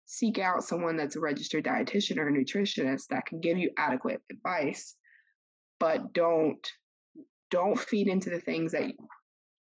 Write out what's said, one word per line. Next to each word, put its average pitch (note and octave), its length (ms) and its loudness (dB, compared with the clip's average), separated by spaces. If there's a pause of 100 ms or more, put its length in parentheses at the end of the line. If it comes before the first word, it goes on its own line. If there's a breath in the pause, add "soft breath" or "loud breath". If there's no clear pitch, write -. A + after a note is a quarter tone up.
seek - 320 0
out F#3 240 2
someone E3+ 340 0
that's D3+ 200 -2
a D#3 40 -4
registered D#3 440 -2
dietitian - 540 0
or D3+ 100 0
a C#3+ 40 2
nutritionist C#3 800 0
that C3+ 160 -4
can E3 140 -8
give E3+ 180 2
you F3 180 0
adequate - 440 -2 (100)
advice, E3+ 640 -4 (840 soft breath)
but D#3+ 340 0
don't, E3 500 4 (880)
don't F3+ 300 2
feed G3+ 260 0
into F#3+ 240 0
the F3 80 -2
things E3 320 -2
that D3+ 220 -2 (800)